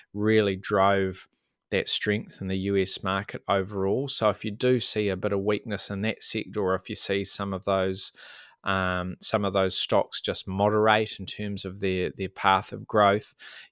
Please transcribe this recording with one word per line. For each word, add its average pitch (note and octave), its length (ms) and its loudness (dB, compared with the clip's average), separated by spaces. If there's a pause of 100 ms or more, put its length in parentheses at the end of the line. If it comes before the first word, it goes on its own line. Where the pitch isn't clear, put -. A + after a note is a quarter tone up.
(120)
really G#2 440 2
drove G2 720 2 (420)
that G2 180 0
strength - 520 -2
in F#2+ 80 -6
the F#2+ 100 -2
U G2 180 -2
S - 280 0
market F#2+ 420 -4
overall. G2 640 0
So A2 200 0
if G2 160 0
you A2 60 -6
do B2 300 2
see G#2+ 280 -2
a F#2+ 80 0
bit G2+ 160 -2
of G2+ 60 2
weakness G#2 500 -2
in G2 120 -6
that G#2+ 200 -2
sector, G#2 400 -4
or F#2 140 2
if - 140 -4
you G#2 80 -8
see G2+ 260 0
some G2 320 -4
of F#2 100 -8
those F#2+ 460 0 (540)
um, F#2 560 -2
some G#2 240 2
of G2 80 0
those F#2+ 240 2
stocks - 440 0
just - 260 -4
moderate G#2+ 720 2
in F#2+ 80 -10
terms G2+ 380 -8
of G2 160 -10
their, F#2 360 0
their F#2 120 -4
path F#2+ 440 2
of G#2 140 -12
growth, G#2 480 2 (380)